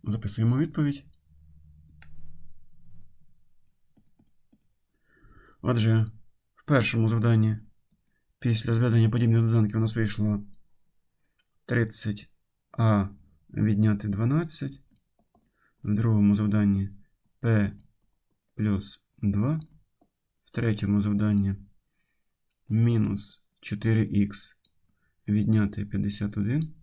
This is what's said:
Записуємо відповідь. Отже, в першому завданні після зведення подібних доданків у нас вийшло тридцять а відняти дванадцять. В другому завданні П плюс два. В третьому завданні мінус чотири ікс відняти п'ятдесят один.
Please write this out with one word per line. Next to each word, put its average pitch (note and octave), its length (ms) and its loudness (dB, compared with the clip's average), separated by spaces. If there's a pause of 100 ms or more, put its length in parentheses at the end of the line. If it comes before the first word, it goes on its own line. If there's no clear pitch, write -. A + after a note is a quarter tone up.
Записуємо A2+ 540 -2
відповідь. D3 460 -2 (4000)
Отже, A2 440 2 (480)
в - 100 -20
першому A2+ 440 2
завданні A2 480 2 (800)
після A#2 360 -2
зведення A2+ 360 4
подібних A#2 300 4
доданків A2+ 360 2
у A2 40 2
нас A2 160 -2
вийшло G#2 500 -2 (1200)
тридцять A2+ 640 -2 (480)
а G#2 300 4 (420)
відняти G#2 580 0
дванадцять. C3+ 720 -4 (1000)
В G#2 120 -2
другому G#2 420 4
завданні G2+ 540 0 (500)
П G#2 320 2 (840)
плюс G2+ 480 -4 (200)
два. A#2 380 0 (840)
В - 60 -20
третьому G#2 520 0
завданні G2+ 520 0 (1120)
мінус G#2+ 760 0 (180)
чотири A2 420 0
ікс - 540 -2 (720)
відняти G#2 560 0
п'ятдесят G2+ 520 -6
один. C3 460 -4